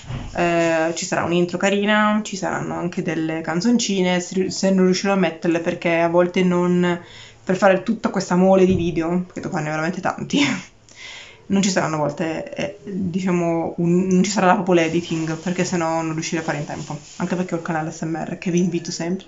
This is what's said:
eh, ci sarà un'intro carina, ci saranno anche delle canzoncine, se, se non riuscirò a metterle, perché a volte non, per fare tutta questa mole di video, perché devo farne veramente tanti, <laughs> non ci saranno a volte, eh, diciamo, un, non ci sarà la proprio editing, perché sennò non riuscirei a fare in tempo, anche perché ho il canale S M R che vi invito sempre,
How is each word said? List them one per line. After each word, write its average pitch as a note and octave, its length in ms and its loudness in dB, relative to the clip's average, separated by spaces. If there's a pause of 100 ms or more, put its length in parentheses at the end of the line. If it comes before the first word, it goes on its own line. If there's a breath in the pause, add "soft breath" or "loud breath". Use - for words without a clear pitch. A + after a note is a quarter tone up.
(340 loud breath)
eh, E3+ 600 2
ci F3 100 -6
sarà - 200 -2
un'intro F3 340 0
carina, G#3+ 680 2
ci G3+ 120 -10
saranno D#3+ 380 -4
anche E3+ 280 -4
delle D#3+ 400 -2
canzoncine, F3+ 800 2
se, F#3 300 -2
se F#3+ 200 0
non F#3 160 4
riuscirò F#3 260 2
a G3 40 2
metterle, E3 440 0
perché E3+ 400 0
a E3+ 80 4
volte F3+ 340 2
non, F3+ 580 2 (440 loud breath)
per F#3 120 0
fare F#3 260 4
tutta - 260 -2
questa F#3 260 -2
mole F#3+ 300 6
di F#3 100 4
video, E3+ 500 -2
perché - 160 -14
devo - 120 -8
farne D3+ 180 -4
veramente E3 300 -4
tanti, - 440 -2
<laughs> - 1000 -10
non G3 140 2
ci G3 100 2
saranno D#3 260 0
a - 20 -2
volte, D#3 560 -4
eh, - 280 -8
diciamo, F3 920 -2
un, F3 300 2
non F#3 160 4
ci G#3 80 2
sarà G3+ 160 2
la F3+ 80 6
proprio F3+ 300 4
editing, D#3+ 520 -2
perché F3+ 280 -2
sennò E3 380 0
non D#3+ 120 -4
riuscirei D#3+ 280 -4
a D#3+ 40 -6
fare D3 120 -2
in D3+ 80 -6
tempo, - 320 -10 (180)
anche F3 200 -4
perché F3+ 180 -4
ho E3 40 -2
il E3 40 -8
canale D#3+ 280 -4
S D#3+ 120 -10
M D#3+ 140 -4
R - 220 -8
che F#3+ 120 -6
vi F3 100 2
invito E3+ 300 -2
sempre, E3+ 380 -6